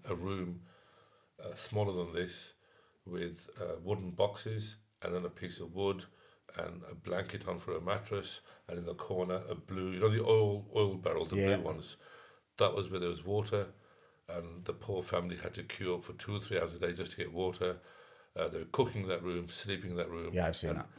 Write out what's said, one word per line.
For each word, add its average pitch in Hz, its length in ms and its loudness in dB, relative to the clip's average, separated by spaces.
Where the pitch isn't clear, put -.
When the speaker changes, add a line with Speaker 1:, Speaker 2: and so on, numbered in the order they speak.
Speaker 1:
a 98 60 0
room, 87 480 -2
uh, 87 120 -8
smaller 98 500 0
than 82 80 -10
this, 87 400 -4
with, 87 420 -4
uh, 87 240 -4
wooden 92 280 0
boxes 107 640 0
and 87 140 -2
then 90 100 0
a 87 40 -2
piece 87 300 -8
of 85 140 -8
wood 95 300 2
and 85 240 -6
a - 40 -10
blanket 95 520 -4
on 90 100 -2
for 85 180 -4
a 80 60 -2
mattress, 101 600 -2
and 87 80 -4
in 87 80 -4
the 82 80 -4
corner 92 560 0
a 87 60 -4
blue, 92 360 -4
you 90 80 -2
know, 107 100 8
the 110 140 6
oil, 104 520 6
oil 101 200 6
barrels, 82 360 2
the 95 60 2
Speaker 2:
Yeah. 98 180 8
Speaker 1:
blue 87 100 0
ones. 80 320 -4
That 101 180 6
was 92 160 0
where 92 80 0
there 87 100 2
was 82 160 -4
water, 101 420 2
and 85 360 -6
the 90 80 -2
poor 92 280 -2
family 87 360 0
had 85 180 -6
to - 80 -6
queue 90 320 0
up - 80 -6
for - 100 -10
two - 220 -6
or 98 40 0
three 95 200 0
hours 82 160 0
a - 40 -10
day 87 140 2
just 85 180 -4
to - 60 -10
get 85 160 -4
water. 90 440 2
Uh, 82 140 2
they 82 100 -2
were 80 60 -4
cooking 113 380 2
in 92 60 -2
that 87 140 0
room, 87 260 -2
sleeping 95 420 -4
in 87 60 -2
that 85 140 0
room. 82 220 -4
Speaker 2:
Yeah, 90 140 4
I've 80 80 2
seen 78 160 0
Speaker 1:
and, 76 80 0
Speaker 2:
that. - 80 -8